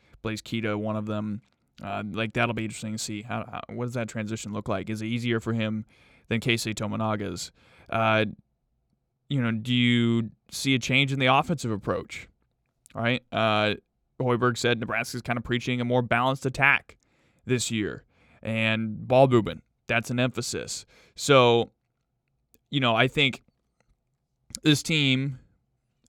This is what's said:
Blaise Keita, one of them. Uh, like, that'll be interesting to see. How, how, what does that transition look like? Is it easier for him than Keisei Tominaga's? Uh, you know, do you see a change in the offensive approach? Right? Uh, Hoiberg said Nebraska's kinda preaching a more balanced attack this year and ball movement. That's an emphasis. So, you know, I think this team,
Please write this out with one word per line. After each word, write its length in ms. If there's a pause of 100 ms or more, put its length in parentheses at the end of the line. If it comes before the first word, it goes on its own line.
(220)
Blaise 200
Keita, 340
one 200
of 100
them. 340 (420)
Uh, 280
like, 220
that'll 220
be 100
interesting 280
to 60
see. 240
How, 280
how, 120 (100)
what 140
does 80
that 140
transition 440
look 160
like? 220
Is 120
it 40
easier 340
for 120
him 320 (440)
than 120
Keisei 340
Tominaga's? 800 (360)
Uh, 380 (1040)
you 120
know, 120
do 200
you 580 (200)
see 240
a 40
change 340
in 80
the 60
offensive 440
approach? 580 (640)
Right? 360
Uh, 440 (460)
Hoiberg 360
said 240
Nebraska's 420
kinda 200
preaching 380
a 40
more 180
balanced 440
attack 500 (480)
this 260
year 340 (380)
and 640
ball 220
movement. 340 (240)
That's 240
an 80
emphasis. 680 (280)
So, 560 (1000)
you 100
know, 160
I 100
think 380 (1200)
this 200
team, 560 (720)